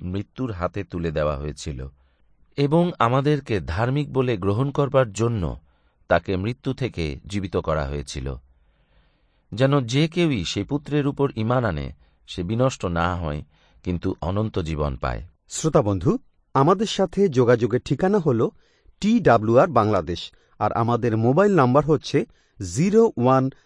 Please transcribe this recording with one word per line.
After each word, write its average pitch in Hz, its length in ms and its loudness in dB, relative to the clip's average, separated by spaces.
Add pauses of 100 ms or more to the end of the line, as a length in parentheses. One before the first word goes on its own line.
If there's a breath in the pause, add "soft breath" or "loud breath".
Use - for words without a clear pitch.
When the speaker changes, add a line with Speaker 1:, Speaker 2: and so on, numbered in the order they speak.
Speaker 1:
মৃত্যুর 101 500 -8
হাতে 87 320 -6
তুলে 85 280 -6
দেওয়া 76 260 -2
হয়েছিল 69 500 -10 (720)
এবং 160 420 2
আমাদেরকে 131 600 0
ধার্মিক 120 540 -2
বলে 127 240 0
গ্রহণ 101 340 -2
করবার 135 420 0
জন্য 101 460 -2 (480)
তাকে 92 300 0
মৃত্যু 120 360 -4
থেকে 80 540 -6
জীবিত 95 300 -4
করা 78 300 -2
হয়েছিল, 69 480 -8 (1160)
যেন 135 320 2
যে 135 220 0
কেউই 156 380 0
সে - 180 -4
পুত্রের 143 440 -2
উপর 139 280 -2
ঈমান 117 300 0
আনে, 73 260 -4 (360)
সে - 160 -8
বিনষ্ট 117 420 -2
না 87 300 -2
হয়, 76 280 -6 (400)
কিন্তু 90 380 -4
অনন্ত 98 380 -4
জীবন 76 360 -4
পায়। 62 260 -6 (280)
Speaker 2:
শ্রোতা 156 320 0
বন্ধু, 104 360 0 (360)
আমাদের 185 320 4
সাথে 190 440 0
যোগাযোগের 123 560 2
ঠিকানা 190 340 0
হল 143 300 2 (500)
টি 220 200 2
ডাব্লিউ 117 380 4
আর 165 100 8
বাংলাদেশ, 104 640 0 (280)
আর 104 120 0
আমাদের 113 460 0
মোবাইল 156 380 4
নাম্বার 131 300 4
হচ্ছে 147 400 0 (480)
জিরো 202 440 4
ওয়ান 131 320 2 (160 soft breath)